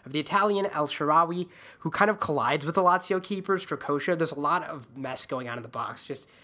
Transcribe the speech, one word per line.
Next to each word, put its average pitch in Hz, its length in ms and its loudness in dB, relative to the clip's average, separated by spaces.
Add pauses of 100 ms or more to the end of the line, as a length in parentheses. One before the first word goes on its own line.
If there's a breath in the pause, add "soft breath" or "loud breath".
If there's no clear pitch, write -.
of 131 60 -14
the 147 80 -2
Italian 196 460 2
El 156 200 0
Shaarawy, 165 640 2 (320 loud breath)
who 165 100 -4
kind 208 220 4
of 208 80 0
collides 139 460 0
with 160 100 -2
the 190 60 4
Lazio 180 420 4
keeper, 190 340 -2
Strakosha. 151 600 -2
There's 160 160 0
a 143 60 -8
lot 151 260 0
of 127 320 -12
mess 131 280 -4
going 127 220 -4
on 120 80 -6
in 120 80 -8
the 117 60 -14
box. 107 340 -6
Just, - 240 -10 (160 soft breath)